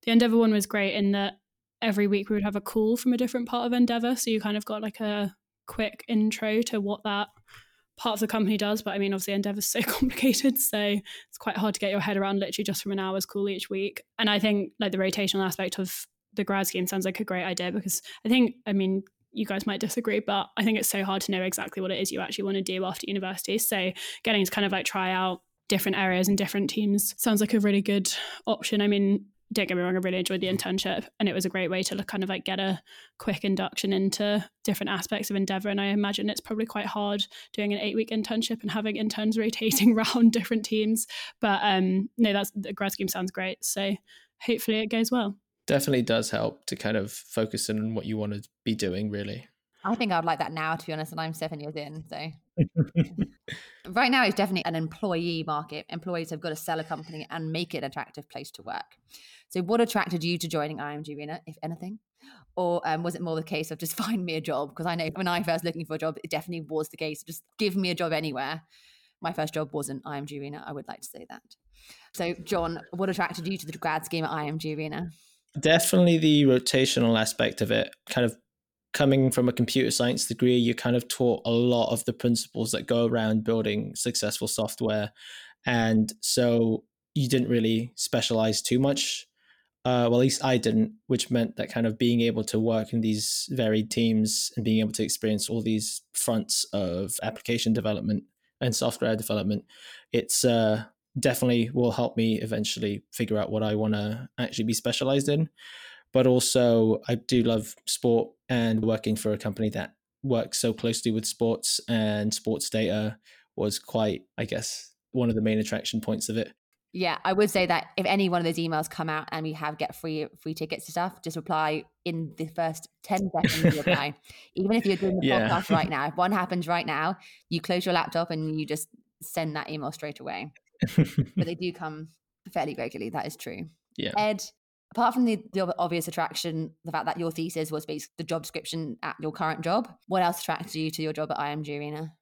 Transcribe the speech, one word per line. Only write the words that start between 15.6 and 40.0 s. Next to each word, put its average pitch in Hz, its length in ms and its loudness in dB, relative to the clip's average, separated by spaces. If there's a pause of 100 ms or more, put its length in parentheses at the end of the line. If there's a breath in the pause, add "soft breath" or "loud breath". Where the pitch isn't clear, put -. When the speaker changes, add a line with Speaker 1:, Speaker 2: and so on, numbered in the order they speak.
Speaker 1:
of - 280 -6 (260)
the 202 100 -4
grad 196 240 0
scheme 180 200 -2
sounds 190 180 -2
like 185 160 -2
a 220 40 -2
great 185 200 -4
idea 180 260 -4
because 190 300 -4 (240 loud breath)
I 220 60 0
think, 247 260 4 (100)
I 214 60 -2
mean, 190 300 2 (280)
you 220 160 -4
guys 196 200 -4
might 196 140 -2
disagree, 220 400 0
but 202 360 -2
I 214 80 0
think 220 140 2
it's - 100 0
so 196 160 0
hard 190 180 -2
to 202 100 -2
know 185 100 0
exactly 190 380 -4
what 185 100 -4
it 190 100 -2
is 190 100 0
you - 100 -4
actually 196 240 -6
wanna 196 180 0
do 185 220 -2
after 185 220 -4
university. 190 520 -4
So 185 340 0 (320 loud breath)
getting 208 200 4
to 185 60 -2
kind 208 140 0
of, 185 80 0
like, 190 140 -2
try 185 260 -2
out 185 300 -2 (260)
different 190 300 2
areas 185 300 4
and 202 80 4
different 196 340 0
teams 208 480 2
sounds 214 240 2
like 208 120 0
a 220 60 4
really 202 220 4
good 202 300 0 (340 loud breath)
option. 214 340 0
I 208 80 4
mean, 202 380 4 (280)
don't 202 140 2
get 185 80 0
me 175 60 2
wrong, 185 140 2
I - 20 2
really 185 200 0
enjoyed 185 220 -2
the 190 60 0
internship 190 600 -2 (140)
and 208 80 2
it 180 60 0
was 185 100 0
a 185 60 0
great 185 200 -2
way 185 120 -2
to 190 120 -4
look, 190 120 -6
kind 196 160 -4
of, 190 80 -4
like, 190 160 -6
get 190 120 -2
a 190 220 -2 (380 loud breath)
quick - 260 -4
induction 190 480 -2
into 202 500 0 (220)
different 202 240 -2
aspects 202 400 -4
of 202 80 -2
Endeavour. 196 320 -2
And 202 100 0
I 196 80 0
imagine 202 440 0
it's 214 100 -6
probably 220 240 -4
quite 208 220 -4
hard 202 400 -2 (260 loud breath)
doing 208 220 0
an 202 40 -4
eight-week 220 300 -2
internship 226 540 -2
and 208 80 -4
having 214 260 -2
interns 214 420 0
<laughs> - 0 -
rotating 220 540 4
around 226 400 4